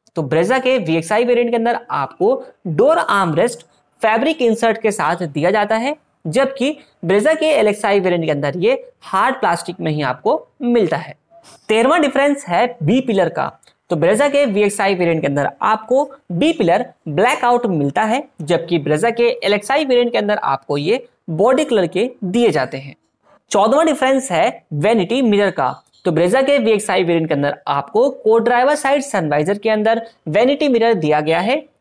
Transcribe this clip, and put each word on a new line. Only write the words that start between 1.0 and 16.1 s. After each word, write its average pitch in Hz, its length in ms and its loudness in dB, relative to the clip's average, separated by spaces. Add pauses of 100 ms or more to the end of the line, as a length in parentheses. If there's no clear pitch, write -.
वेरिएंट 240 260 0
के 233 60 -2
अंदर 233 220 0 (140)
आपको 170 420 -2 (340)
डोर 240 300 2
आर्मरेस्ट 202 640 0 (380)
फैब्रिक 240 420 0
इंसर्ट 226 400 0
के 220 100 0
साथ 175 320 -2
दिया 156 260 -2
जाता 220 260 0
है, 262 200 -4 (280)
जबकि 269 520 -2 (280)
ब्रेजा 208 300 2
के 208 140 -2
एलएक्सआई 208 520 2
वेरिएंट 175 240 0
के 156 60 -2
अंदर 147 280 -2
ये 220 240 0 (200)
हार्ड 226 380 -2
प्लास्टिक 175 400 -2
में 165 120 -2
ही 151 120 -2
आपको 139 420 -2 (160)
मिलता 240 340 0
है। 143 220 -10 (500)
तेरहवाँ 254 320 2
डिफरेंस 285 460 0
है 180 180 0 (180)
बी 202 180 2
पिलर 196 280 0
का। 143 160 -6 (460)
तो 175 60 -2
ब्रेजा 208 320 2
के 285 180 2
वीएक्सआई 202 480 0
वेरिएंट 170 260 0
के 151 60 -4
अंदर 143 220 -2 (140)
आपको 220 420 0 (280)